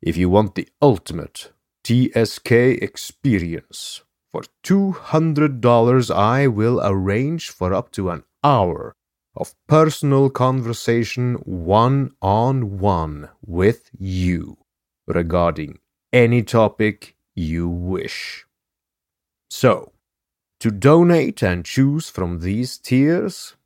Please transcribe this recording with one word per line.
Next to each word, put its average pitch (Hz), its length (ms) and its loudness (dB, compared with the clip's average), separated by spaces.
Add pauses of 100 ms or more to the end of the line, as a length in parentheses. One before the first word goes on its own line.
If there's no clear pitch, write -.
if 80 140 -2
you 90 120 0
want 98 280 2
the - 120 -8 (140)
ultimate 87 680 -2 (300)
T 120 320 2
S 113 240 0
K 123 340 4
experience, - 1300 -6 (280)
for - 120 -10 (200)
two 196 300 0
hundred 151 680 0
dollars, 120 480 4
I 117 360 2
will 117 380 0
arrange 101 640 -2
for 92 240 -4
up 98 200 -4
to 95 180 -4
an 82 120 -8 (220)
hour 95 480 0 (420)
of - 200 -10 (120)
personal 147 600 2
conversation 123 1080 -2
one-on-one 98 1900 -2 (100)
with 95 580 -2
you 92 600 -4 (480)
regarding 82 720 -2 (340)
any 120 300 4
topic 107 760 0 (180)
you 82 320 -4
wish. 90 800 -8 (1040)
So, - 440 0 (680)
to 117 100 0
donate 160 720 4
and 87 220 -2
choose 143 460 0
from 87 300 -6
these 104 360 -4
tiers 156 880 -2